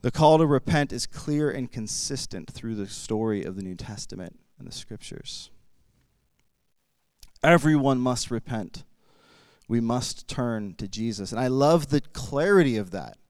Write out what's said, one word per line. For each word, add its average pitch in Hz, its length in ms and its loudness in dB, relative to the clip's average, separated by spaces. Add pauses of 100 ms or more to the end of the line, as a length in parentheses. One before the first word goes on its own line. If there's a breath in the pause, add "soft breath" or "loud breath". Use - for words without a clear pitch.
The 123 100 0
call 156 260 8
to 165 80 6
repent 143 460 2
is 117 140 -6
clear 147 440 -2
and 123 200 -6
consistent - 800 -8
through 113 240 -8
the 98 140 -6
story 110 560 -2
of 92 120 -8
the 98 60 -8
New 92 140 -8
Testament - 600 -12 (200)
and - 100 -16
the - 40 -16
Scriptures. - 800 -14 (1900)
Everyone 147 560 6
must 123 320 -2
repent. 117 540 -6 (840 soft breath)
We 117 120 2
must 117 480 -4
turn 110 460 -4
to 104 140 -10
Jesus. 104 440 -6
And 110 80 -4
I 127 60 0
love 143 420 4
the 139 120 2
clarity 151 760 2
of 98 160 -2
that. 65 240 -10 (140)